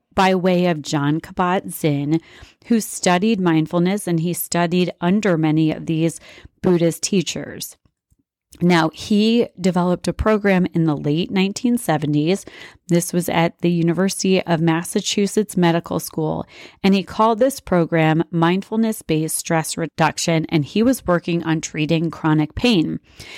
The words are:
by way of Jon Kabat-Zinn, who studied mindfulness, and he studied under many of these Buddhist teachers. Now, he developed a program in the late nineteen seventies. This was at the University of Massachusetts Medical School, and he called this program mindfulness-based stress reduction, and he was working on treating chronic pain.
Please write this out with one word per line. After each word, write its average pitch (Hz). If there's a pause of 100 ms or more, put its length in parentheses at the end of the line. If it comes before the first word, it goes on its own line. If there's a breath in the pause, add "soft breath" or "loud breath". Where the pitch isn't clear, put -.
(140)
by 190
way 180
of 165
Jon 147
Kabat-Zinn, 165 (460 loud breath)
who 226
studied 185
mindfulness, 175
and 170
he 165
studied 175
under 185
many 156
of -
these 160 (420 loud breath)
Buddhist 170
teachers. - (840)
Now, 170
he 220 (120)
developed 180
a 165
program 202
in 165
the 151
late 147
nineteen 196
seventies. 156 (420 loud breath)
This 170
was 175
at 170
the 175
University 180
of 165
Massachusetts 196
Medical 175
School, - (360 loud breath)
and 196
he 196
called 220
this 262
program 160
mindfulness-based 175
stress -
reduction, 160
and 156
he 208
was 254
working 170
on 160
treating 160
chronic 156
pain. 160 (380 loud breath)